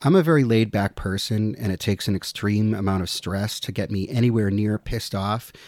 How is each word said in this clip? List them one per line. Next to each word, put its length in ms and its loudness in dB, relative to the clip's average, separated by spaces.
I'm 140 6
a 60 6
very 220 4
laid-back 520 2
person, 640 -2
and 140 -2
it 80 -4
takes 280 -2
an 80 2
extreme 580 0
amount 280 0
of 60 -6
stress 520 -4
to 120 -8
get 180 -4
me 180 -4
anywhere 420 2
near 260 0
pissed 380 -6
off, 360 -4